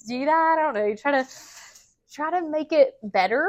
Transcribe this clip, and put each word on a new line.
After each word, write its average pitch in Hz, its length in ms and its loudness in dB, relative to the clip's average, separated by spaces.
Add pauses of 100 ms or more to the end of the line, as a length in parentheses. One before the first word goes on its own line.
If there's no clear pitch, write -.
do 254 180 -6
that? 320 340 2
I - 20 0
don't 302 120 0
know. 208 120 -2
You 214 120 -2
try 285 140 -2
to, 262 160 0 (840)
try 320 280 -4
to 330 80 -4
make 311 260 -4
it 294 300 4
better, 208 460 0